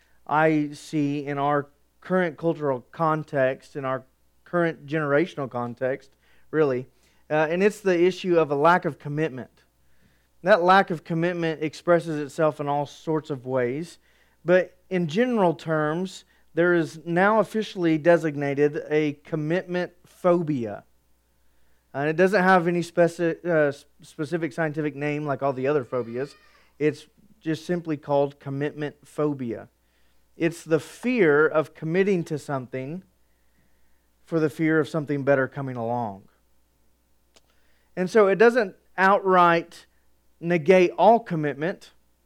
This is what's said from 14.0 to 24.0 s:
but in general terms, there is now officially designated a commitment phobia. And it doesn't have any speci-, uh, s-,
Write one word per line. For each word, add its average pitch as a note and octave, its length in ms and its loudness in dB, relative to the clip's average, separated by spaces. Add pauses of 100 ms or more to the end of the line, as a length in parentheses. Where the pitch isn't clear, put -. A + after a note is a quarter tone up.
but F3 320 2 (140)
in F3+ 160 -2
general G3+ 480 0
terms, D#3+ 720 -4 (300)
there F3 180 4
is D#3+ 320 0
now F#3+ 340 4
officially F3+ 600 0
designated D3 880 2
a D3+ 340 0
commitment F3 680 -4 (120)
phobia. D3 800 -2 (1080)
And C#3+ 160 -2
it D#3+ 60 -2
doesn't F#3 260 2
have F#3 260 6
any F3 140 0
speci-, E3 640 0
uh, D#3 220 2
s-, C#3 180 -8 (160)